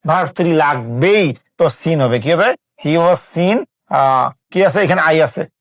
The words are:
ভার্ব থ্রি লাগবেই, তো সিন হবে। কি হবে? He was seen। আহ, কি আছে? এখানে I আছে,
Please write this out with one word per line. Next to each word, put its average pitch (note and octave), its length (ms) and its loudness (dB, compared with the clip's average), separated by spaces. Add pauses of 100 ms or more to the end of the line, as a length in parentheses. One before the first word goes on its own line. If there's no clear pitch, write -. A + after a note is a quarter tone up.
ভার্ব F3 220 0
থ্রি F3 240 -2
লাগবেই, D3 800 0 (220)
তো E3 120 2
সিন D#3+ 320 -2
হবে। B2 180 0
কি C3 140 -2
হবে? G3+ 220 0 (300)
He D3+ 120 0
was E3+ 220 2 (180)
seen। G3+ 280 0 (240)
আহ, C3+ 420 0 (200)
কি F#3 140 2
আছে? F#3+ 160 0
এখানে F#3 200 0
I D#3+ 220 2
আছে, D#3 220 -4 (160)